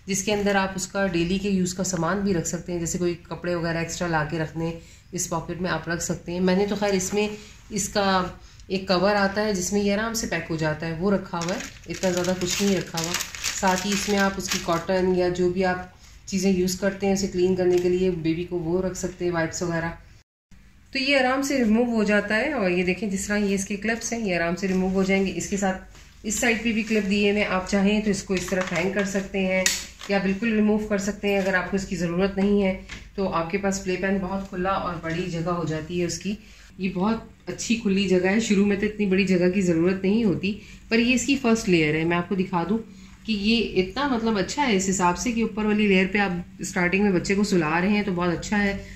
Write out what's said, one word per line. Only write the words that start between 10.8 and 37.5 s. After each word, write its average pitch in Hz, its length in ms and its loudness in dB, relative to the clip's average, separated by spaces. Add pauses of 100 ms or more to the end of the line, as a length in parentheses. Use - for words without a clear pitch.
है, 165 80 -4
वो 180 160 0
रखा 185 280 0
हुआ 170 140 -2
है, 220 80 -4 (300)
इतना 185 200 -2
ज़्यादा 180 240 0
कुछ 180 280 -2
नहीं 202 140 4
रखा 165 220 -4
हुआ। 165 140 -4 (420)
साथ 185 300 0
ही 202 80 -2
इसमें 202 260 0
आप 196 200 2
उसकी 185 220 -4
cotton 180 540 0
या 180 160 2
जो 180 200 2
भी 185 140 0
आप 180 260 -2 (380)
चीज़ें 190 240 2
यूज़ 180 280 0
करते 196 260 0
हैं 196 80 4
उसे 190 140 0
clean 185 280 2
करने 180 220 4
के 180 100 2
लिए 185 240 2
baby 165 320 -2
को, 175 140 -4
वो 170 220 0
रख 185 160 -2
सकते 180 280 -6
हैं, 175 80 0
wipes 160 300 -2
वगैरह। 165 360 -2 (920)
तो 269 60 -4
ये 269 200 2
आराम 254 260 2
से 277 140 0
remove 233 320 4
हो 220 160 2
जाता 208 300 2
है, 269 180 0
और 196 160 0
ये 180 140 2
देखें 180 260 -2
जिस 190 180 -4
तरह 208 100 0
ये 202 160 2
इसके 196 240 -4
clips 226 340 -4
हैं 233 80 -4
ये 196 140 0
आराम 170 200 0
से 196 120 -4
remove 185 260 0
हो 190 120 2
जाएंगे। 190 280 2
इसके 170 240 -4
साथ - 680 -6
इस 208 140 -4
side 226 240 0
पे 233 80 0
भी 220 120 0
clip 214 200 0
दिए 202 260 2
हुए 208 100 2
हैं, 196 80 0
आप 185 180 0
चाहें 208 360 2
तो 214 80 0
इसको 190 240 -2
इस 180 160 -2
तरफ 185 220 -2
hang 180 220 -2
कर 202 120 0
सकते 196 340 -4
हैं 185 240 0 (460)
या 196 100 2
बिल्कुल 196 320 -2
remove 214 340 2
कर 208 140 -2
सकते 202 280 -4
हैं। 202 120 2
अगर 190 140 0
आपको 180 220 0
इसकी 190 200 -4
ज़रूरत 180 400 0
नहीं 202 260 4
है 190 120 2 (420)
तो 196 100 -2
आपके 165 320 -2
पास 196 220 -2
play 185 160 -2
pan 196 240 0
बहुत 190 280 -6
खुला 185 240 -2
और 175 300 -4
बड़ी 165 260 -4
जगह 165 240 -2
हो 170 140 -2
जाती 156 320 -4
है 175 80 0
उसकी। 190 300 -6 (440)
ये 190 100 -2
बहुत 214 380 -2 (200)
अच्छी 214 280 -2